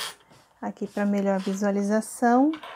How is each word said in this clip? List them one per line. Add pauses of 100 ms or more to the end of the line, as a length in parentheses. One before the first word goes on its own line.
(600)
aqui
pra
melhor
visualização. (240)